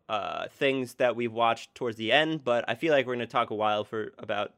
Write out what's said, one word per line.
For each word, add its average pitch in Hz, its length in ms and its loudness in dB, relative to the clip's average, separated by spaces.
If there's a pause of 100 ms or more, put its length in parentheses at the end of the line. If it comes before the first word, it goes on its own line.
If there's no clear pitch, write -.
uh, 87 380 -4
things 135 480 -2
that 123 200 2
we've 117 160 -2
watched 113 440 0
towards 113 220 -6
the 110 140 0
end, 156 320 2
but 120 240 2
I 113 60 -2
feel 160 200 0
like 135 120 4
we're 123 80 -4
gonna 120 140 -4
talk 117 240 0
a 110 40 -4
while 107 280 2
for, 107 340 -6
about, 104 400 -4